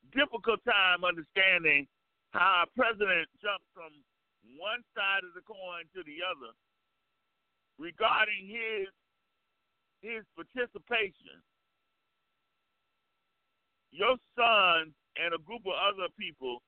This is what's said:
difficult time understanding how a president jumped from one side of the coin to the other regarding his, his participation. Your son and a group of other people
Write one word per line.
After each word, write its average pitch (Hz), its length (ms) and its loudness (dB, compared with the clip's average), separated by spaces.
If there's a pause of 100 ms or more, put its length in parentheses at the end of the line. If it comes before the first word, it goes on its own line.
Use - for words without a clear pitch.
(120)
difficult 233 540 -2
time 185 380 4
understanding 170 840 2 (440)
how 180 340 4
a - 100 -20
president 202 540 2 (120)
jumped 202 320 -6
from 165 160 -18 (680)
one 214 260 -8 (100)
side 196 300 -2
of 175 100 -18
the 180 80 -18
coin 180 540 -14
to 185 80 -12
the 151 180 -14
other 143 320 -8 (1200)
regarding 208 720 0
his, 220 420 -6 (1120)
his 220 220 -10 (120)
participation. 196 1040 -6 (2500)
Your 220 260 0 (180)
son 185 560 4 (240)
and 170 180 -2
a 160 60 -4
group 190 260 -12
of 185 140 -4
other 190 400 -2
people 135 480 -10